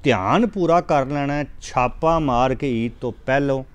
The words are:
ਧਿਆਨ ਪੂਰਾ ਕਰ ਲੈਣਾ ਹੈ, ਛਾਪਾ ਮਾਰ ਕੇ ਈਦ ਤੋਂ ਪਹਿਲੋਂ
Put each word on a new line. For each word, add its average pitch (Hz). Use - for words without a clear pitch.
ਧਿਆਨ 127
ਪੂਰਾ 175
ਕਰ 147
ਲੈਣਾ 143
ਹੈ, 147
ਛਾਪਾ 160
ਮਾਰ 131
ਕੇ 120
ਈਦ 117
ਤੋਂ 123
ਪਹਿਲੋਂ 135